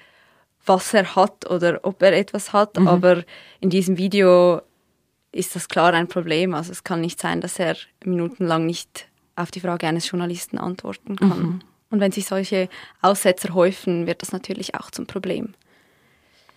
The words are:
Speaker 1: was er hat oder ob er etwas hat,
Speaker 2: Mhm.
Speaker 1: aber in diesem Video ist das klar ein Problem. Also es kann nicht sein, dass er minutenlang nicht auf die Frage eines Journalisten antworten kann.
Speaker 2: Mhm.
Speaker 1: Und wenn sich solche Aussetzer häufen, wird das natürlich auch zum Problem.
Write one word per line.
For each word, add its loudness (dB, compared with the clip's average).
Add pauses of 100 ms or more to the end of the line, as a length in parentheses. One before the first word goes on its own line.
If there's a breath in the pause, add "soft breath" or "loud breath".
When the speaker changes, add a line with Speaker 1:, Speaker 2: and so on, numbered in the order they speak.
(680 soft breath)
Speaker 1:
was 2
er 2
hat 2
oder 0
ob -4
er 8
etwas -2
hat, 2
Speaker 2:
Mhm. 6
Speaker 1:
aber 4 (360 loud breath)
in 0
diesem 0
Video 4 (720)
ist -8
das -10
klar 4
ein 2
Problem. -2
Also -8
es -14
kann -4
nicht -6
sein, -4
dass -8
er -2 (300)
minutenlang 0
nicht -8 (260)
auf -8
die -14
Frage -4
eines -2
Journalisten -6
antworten -10
kann. 2 (120)
Speaker 2:
Mhm. -4 (280)
Speaker 1:
Und 0
wenn 2
sich -6
solche -2 (320 loud breath)
Aussetzer 2
häufen, 2
wird -4
das -12
natürlich -8
auch -12
zum -10
Problem. -6 (1040 loud breath)